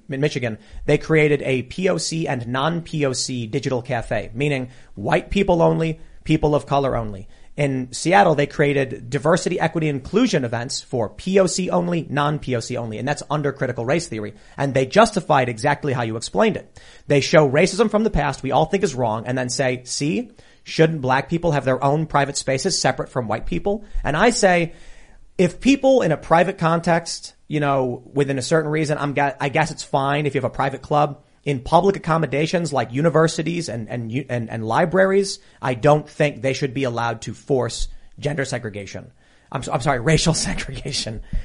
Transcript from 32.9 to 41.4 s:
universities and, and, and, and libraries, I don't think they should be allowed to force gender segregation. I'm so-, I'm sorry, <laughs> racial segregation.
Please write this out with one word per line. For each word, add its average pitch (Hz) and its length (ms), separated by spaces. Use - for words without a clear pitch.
universities 160 760
and, 113 200
and, 117 240
and, 117 180
and 113 160
libraries, 190 760
I 131 140
don't 147 340
think 143 320
they 131 120
should 131 200
be 135 120
allowed 117 380
to 107 120
force - 540
gender 143 280
segregation. 104 640
I'm 123 140
so-, - 80
I'm 156 80
sorry, 135 200
<laughs> 135 120
racial 160 220
segregation. 127 840